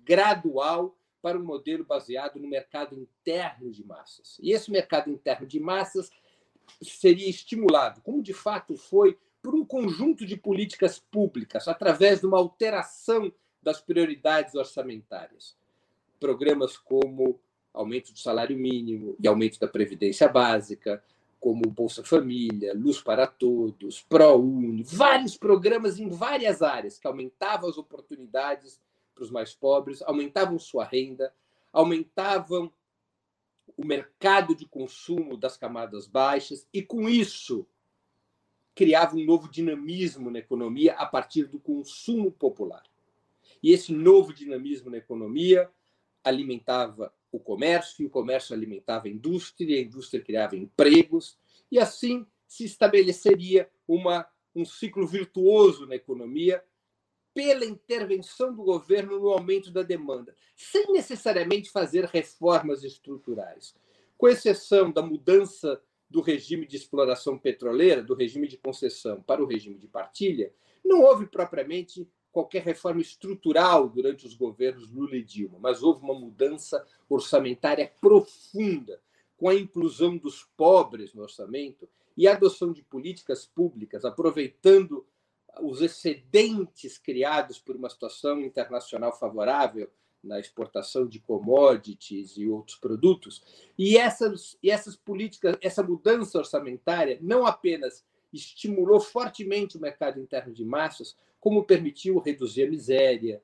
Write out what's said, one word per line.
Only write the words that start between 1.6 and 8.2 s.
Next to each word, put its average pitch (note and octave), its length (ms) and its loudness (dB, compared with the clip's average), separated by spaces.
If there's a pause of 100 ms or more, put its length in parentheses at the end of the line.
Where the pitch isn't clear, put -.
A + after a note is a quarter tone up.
baseado C#3 560 -8
no C#3+ 80 -14
mercado C#3+ 460 -10
interno C3+ 800 -8
de G#2 120 -18
massas. - 560 -20
E - 120 -2
esse G#3+ 180 -2
mercado E3+ 400 -2
interno C#3 380 -6
de D3+ 120 -6
massas F3+ 520 -6 (720)
seria F#3+ 480 4
estimulado, F3 720 0
como C#4 200 -6